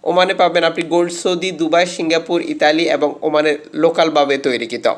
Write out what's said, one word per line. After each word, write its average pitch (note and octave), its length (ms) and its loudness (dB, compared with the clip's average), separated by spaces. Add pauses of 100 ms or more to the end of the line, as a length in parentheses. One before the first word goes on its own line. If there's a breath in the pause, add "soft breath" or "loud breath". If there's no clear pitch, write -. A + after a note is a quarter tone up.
ওমানে F3+ 360 2
পাবেন E3+ 300 2
আপনি E3+ 120 -6 (100)
গোল্ড F3 200 0 (100)
সৌদি, F3+ 280 -2 (100)
দুবাই, E3+ 260 2 (100)
সিঙ্গাপুর, E3 420 0 (160)
ইতালি D#3 300 2 (120)
এবং C#3+ 120 0 (180)
ওমানের D3+ 300 0 (260)
লোকালভাবে D#3+ 520 2 (120)
তৈরিকৃত। A#2+ 400 -4 (120)